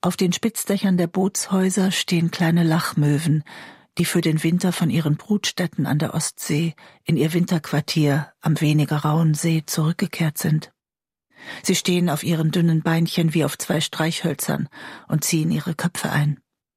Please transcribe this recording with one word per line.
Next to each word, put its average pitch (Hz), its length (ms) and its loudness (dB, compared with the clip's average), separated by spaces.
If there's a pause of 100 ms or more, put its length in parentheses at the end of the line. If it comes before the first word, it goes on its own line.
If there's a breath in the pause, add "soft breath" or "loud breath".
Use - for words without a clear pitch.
Auf 180 160 0
den 180 160 2
Spitzdächern 196 640 0
der 175 100 2
Bootshäuser 190 840 0
stehen 170 400 0
kleine 170 340 2
Lachmöwen, 156 800 2 (520 loud breath)
die 170 100 0
für 170 160 0
den 156 200 0
Winter 175 300 2
von - 180 0
ihren 151 260 2
Brutstätten - 720 -2
an 147 140 0
der - 140 -2
Ostsee 160 600 -2 (300 loud breath)
in 160 120 0
ihr 156 160 2
Winterquartier 156 1080 0
am 156 200 0
weniger 151 360 2
rauen 151 380 2
See 160 300 0
zurückgekehrt 165 720 -2
sind. 156 360 -2 (920 loud breath)
Sie 185 140 0
stehen 175 320 2
auf 151 160 -2
ihren 160 260 2
dünnen 165 320 2
Beinchen 165 520 2
wie 160 100 4
auf - 140 -2
zwei 151 240 -2
Streichhölzern - 880 -2 (400 loud breath)
und 156 160 0
ziehen 160 260 0
ihre 156 240 -2
Köpfe - 360 -4
ein. 147 300 0 (360)